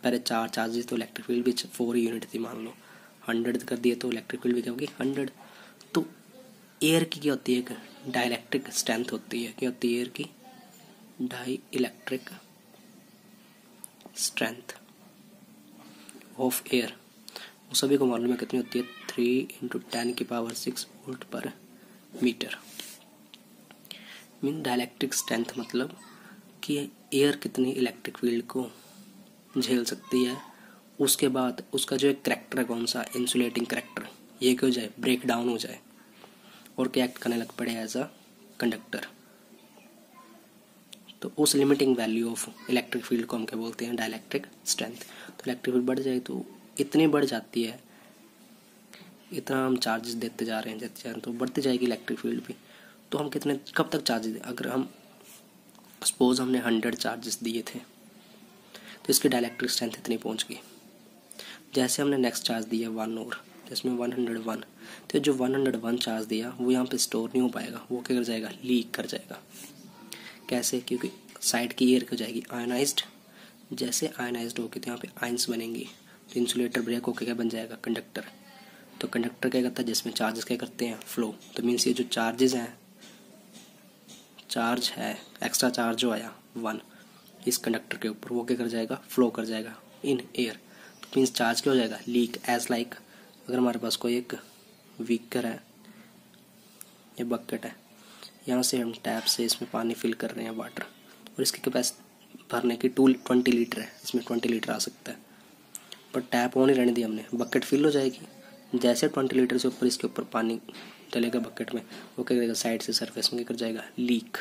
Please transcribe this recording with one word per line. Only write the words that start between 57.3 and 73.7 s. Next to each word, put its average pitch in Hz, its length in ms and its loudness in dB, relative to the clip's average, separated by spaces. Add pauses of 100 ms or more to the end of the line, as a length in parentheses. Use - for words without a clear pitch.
दिए 113 220 -2
थे - 140 -10
तो - 1300 -18
इसकी - 200 6
डाइलेक्ट्रिक 120 420 0
स्ट्रेंथ 113 220 0
इतनी - 240 -2
पहुंच 110 320 -2
गई। - 100 -12 (1160)
जैसे 131 260 2
हमने 143 160 4
next 120 260 2
charge 113 220 -2
दिया 113 260 -2
वन 110 260 -4
और, 117 260 -8 (260)
जिसमें 127 240 -2
वन 120 200 0
हंड्रेड 117 260 0
वन, 113 240 -4 (480)
तो 147 80 4
जो 143 140 4
one 127 220 2
hundred 131 200 4
one 113 240 0
charge 110 260 -2
दिया 113 340 -2
वो 123 120 4
यहाँ 127 140 4
पे 123 140 -4
store 113 300 0
नहीं 127 120 2
हो 127 80 4
पाएगा, - 420 -6
वो 120 100 -2
क्या 123 160 0
कर 120 60 2
जाएगा, 113 280 -2 (120)
leak 123 280 2
कर - 140 -4
जाएगा। - 360 -10 (1080)
कैसे? 123 300 0
क्योंकि 120 320 -4 (300)
side 117 320 0
की 127 200 6
एयर 123 180 4
हो 120 60 -4
जाएगी 113 340 -4
ionized, 123 500 0 (720)